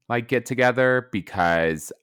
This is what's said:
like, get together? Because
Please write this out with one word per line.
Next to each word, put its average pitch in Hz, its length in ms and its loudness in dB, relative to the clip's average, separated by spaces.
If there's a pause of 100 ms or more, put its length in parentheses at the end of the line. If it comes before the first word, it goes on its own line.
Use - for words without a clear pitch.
like, 120 200 -4
get 123 180 -2
together? 127 680 2
Because 85 800 -2 (100)